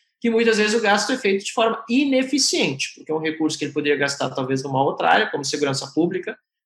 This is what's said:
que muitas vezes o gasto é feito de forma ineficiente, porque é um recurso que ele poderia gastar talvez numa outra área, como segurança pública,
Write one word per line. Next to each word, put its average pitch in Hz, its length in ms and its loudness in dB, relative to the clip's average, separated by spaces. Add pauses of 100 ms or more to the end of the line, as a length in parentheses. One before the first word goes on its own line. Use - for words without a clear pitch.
(200)
que 233 100 0
muitas 226 280 4
vezes 214 220 2
o - 20 -4
gasto 208 300 2
é 254 60 0
feito 196 260 0
de - 80 -8
forma 226 380 0
ineficiente, 262 1040 0
porque - 160 -10
é 156 40 -2
um 156 60 -4
recurso 156 380 -2
que 151 60 -4
ele 135 80 -8
poderia 147 240 0
gastar 139 320 -2
talvez 135 340 -4
numa 135 180 0
outra 165 280 0
área, 208 200 4
como 147 140 -6
segurança 139 500 -4
pública, 180 440 -2 (280)